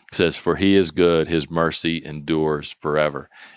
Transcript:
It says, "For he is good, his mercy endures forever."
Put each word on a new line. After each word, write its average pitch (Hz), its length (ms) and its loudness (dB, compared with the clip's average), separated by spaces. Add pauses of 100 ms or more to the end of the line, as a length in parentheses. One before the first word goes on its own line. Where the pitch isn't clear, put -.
It - 60 -10
says, 82 220 2
"For 85 200 -2
he 98 200 2
is 85 160 2
good, 85 340 2
his 80 240 -2
mercy 82 540 -2
endures 76 680 -4 (100)
forever." 76 480 -2 (280)